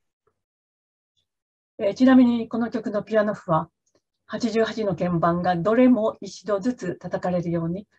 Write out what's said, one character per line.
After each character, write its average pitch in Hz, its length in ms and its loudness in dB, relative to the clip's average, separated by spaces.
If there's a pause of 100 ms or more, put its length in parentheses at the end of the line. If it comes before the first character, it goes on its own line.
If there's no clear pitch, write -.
(1800)
え、 202 160 -2
ち 254 100 0
な 262 140 8
み 254 80 8
に 233 240 -2
こ - 80 -8
の 226 120 -4
曲 220 220 -6
の 202 100 -4
ピ 214 160 -4
ア 214 60 4
ノ 214 100 -2
譜 - 180 -10
は、 160 180 0 (560)
八 214 260 -4
十 226 140 2
八 220 180 -6
の 196 120 -2
鍵 175 240 -2
盤 175 220 0
が 180 140 0
ど 175 180 0
れ 254 140 6
も 220 320 2
一 196 260 -16
度 202 140 0
ず 247 140 -2
つ 180 240 -8
叩 185 260 -8
か 185 80 -2
れ 180 100 -2
る 175 80 -6
よ 165 160 -2
う 165 40 -4
に、 190 180 -8 (120)